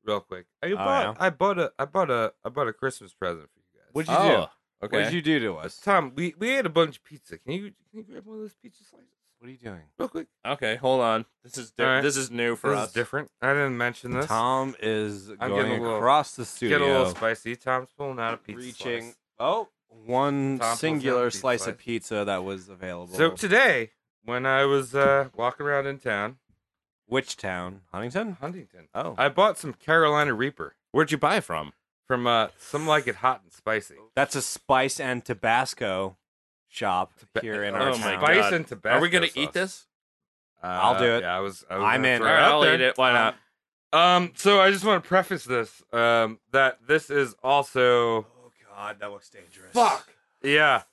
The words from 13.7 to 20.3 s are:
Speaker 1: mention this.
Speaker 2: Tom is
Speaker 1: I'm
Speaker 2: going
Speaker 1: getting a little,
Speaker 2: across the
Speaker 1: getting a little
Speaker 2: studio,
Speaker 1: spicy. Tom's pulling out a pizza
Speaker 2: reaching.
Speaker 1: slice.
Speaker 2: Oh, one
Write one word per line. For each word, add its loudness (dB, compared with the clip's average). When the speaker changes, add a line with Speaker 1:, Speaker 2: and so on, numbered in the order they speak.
Speaker 1:
mention -6
this. -4
Speaker 2:
Tom 0
is -4
Speaker 1:
I'm -4
Speaker 2:
going 0
Speaker 1:
getting -2
a -4
little, -2
Speaker 2:
across 2
the -10
Speaker 1:
getting 2
a 2
little 4
Speaker 2:
studio, -4
Speaker 1:
spicy. -4
Tom's -4
pulling -10
out -4
a -20
pizza -16
Speaker 2:
reaching. -8
Speaker 1:
slice. -20
Speaker 2:
Oh, -2
one -2